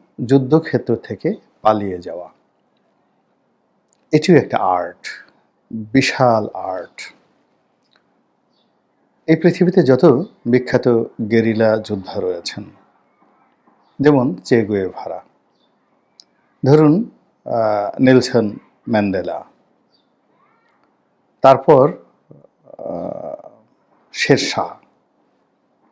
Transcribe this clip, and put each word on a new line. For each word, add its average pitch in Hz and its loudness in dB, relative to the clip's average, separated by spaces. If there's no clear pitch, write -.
যুদ্ধক্ষেত্র 131 0
থেকে 113 -8
পালিয়ে 104 -2
যাওয়া, 87 -14
এটিও 156 4
একটা 123 0
আর্ট, 87 -8
বিশাল 120 2
আর্ট। 92 -12
এই 160 4
পৃথিবীতে 175 2
যত 127 2
বিখ্যাত 123 0
গেরিলা 113 0
যোদ্ধা 98 -8
রয়েছেন, 90 -8
যেমন 139 4
চে 123 4
গুয়েভারা, 92 -6
ধরুন, 151 4
আহ, 107 -2
নেলসন 127 4
ম্যান্ডেলা, 92 -2
তারপর, 135 6
আহ, - -16
শেরশাহ, - -2